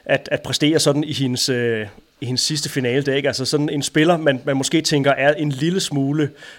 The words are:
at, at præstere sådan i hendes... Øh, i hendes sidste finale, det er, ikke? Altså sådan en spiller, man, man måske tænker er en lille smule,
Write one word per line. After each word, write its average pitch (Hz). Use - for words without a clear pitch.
at, -
at 147
præstere 151
sådan 147
i 151
hendes... 131
Øh, 117
i -
hendes 123
sidste 151
finale, 127
det 139
er, 139
ikke? 139
Altså 131
sådan 147
en 143
spiller, 165
man, 156
man 139
måske 147
tænker 143
er 139
en 151
lille 165
smule, 143